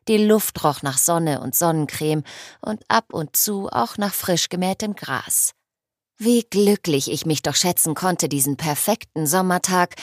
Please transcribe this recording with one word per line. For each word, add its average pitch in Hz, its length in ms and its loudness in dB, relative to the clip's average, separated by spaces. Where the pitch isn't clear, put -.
Die 220 100 4
Luft 214 460 2
roch 147 180 2
nach 135 160 -2
Sonne 165 440 0
und 127 120 -8
Sonnencreme 156 680 0
und 214 260 -6
ab - 260 0
und 156 220 -6
zu - 340 -2
auch - 280 -2
nach 202 180 -4
frisch - 340 -2
gemähtem 190 460 -4
Gras. - 580 -4
Wie 233 240 4
glücklich 196 720 2
ich 151 160 -4
mich 156 160 0
doch 143 120 -2
schätzen 175 380 2
konnte, 175 340 0
diesen 139 300 0
perfekten 160 720 -2
Sommertag 180 760 2